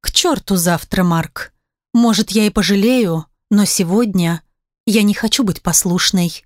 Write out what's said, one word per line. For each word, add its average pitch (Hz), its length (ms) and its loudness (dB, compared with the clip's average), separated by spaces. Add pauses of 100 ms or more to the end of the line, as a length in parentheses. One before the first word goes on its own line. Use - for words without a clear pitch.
К - 100 -6
черту 277 440 -2
завтра, 175 480 -2
Марк! - 500 -4 (400)
Может, 226 380 2
я 214 140 2
и 208 40 2
пожалею, 202 760 0 (240)
но 208 160 4
сегодня 180 760 0 (440)
я 214 180 2
не 208 100 2
хочу - 300 -2
быть 190 180 -2
послушной. 175 840 -2